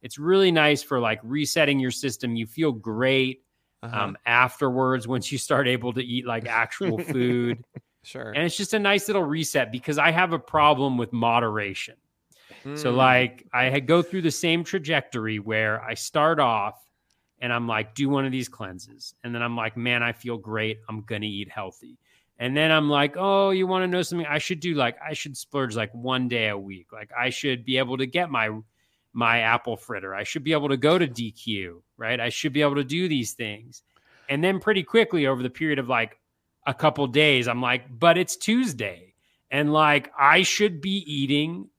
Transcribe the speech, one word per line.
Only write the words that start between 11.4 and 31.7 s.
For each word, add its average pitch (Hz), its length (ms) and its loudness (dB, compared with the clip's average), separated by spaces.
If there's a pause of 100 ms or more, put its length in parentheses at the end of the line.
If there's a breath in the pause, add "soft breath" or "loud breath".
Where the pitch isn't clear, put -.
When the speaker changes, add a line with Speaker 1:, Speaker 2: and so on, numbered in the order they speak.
Speaker 1:
So, 147 160 -2
Speaker 2:
Mm. 120 40 2
Speaker 1:
like, 127 580 4
I 123 120 2
had 131 220 -2
go 170 140 4
through 180 220 -4
the 160 80 2
same 170 320 0
trajectory 139 760 -4
where 110 460 -2
I 113 100 -8
start 156 460 0
off 110 440 0 (560)
and 123 140 -4
I'm 120 140 -2
like, 110 260 -2
"Do 139 160 -2
one 139 160 0
of 131 60 -4
these 127 180 -6
cleanses." - 640 -16 (100)
And 120 120 -8
then 117 80 -4
I'm 117 120 -4
like, 113 220 -4
"Man, 120 240 0
I 117 120 -2
feel 120 240 -8
great. 110 420 -6 (100)
I'm 107 120 -10
gonna 107 260 -6
eat 101 240 -8
healthy." - 460 -14 (420)
And 127 180 -4
then 160 140 4
I'm 156 180 4
like, 147 280 2
"Oh, 196 340 2
you 190 160 0
wanna 185 200 0
know 180 140 0
something? 170 260 -4
I 147 120 0
should 170 200 -6
do, 170 140 -4
like, 123 280 0
I 151 120 -10
should 139 240 -10
splurge, 131 380 -4
like, 110 180 -4
one 127 340 -2
day 117 220 0
a 104 80 -4
week. 98 340 -14
Like, 107 260 -18
I 123 120 -2
should 123 360 -4
be 127 120 0
able 131 200 -2
to 131 100 -2
get 170 220 -2
my, 113 200 0 (640)
my 117 260 2
apple 113 380 0
fritter. 95 360 -10
I 101 100 -6
should 143 200 -8
be 151 80 -2
able 143 180 0
to 139 80 2
go 151 200 4
to 170 100 2
D 113 240 -8
Q, 92 520 -8 (140)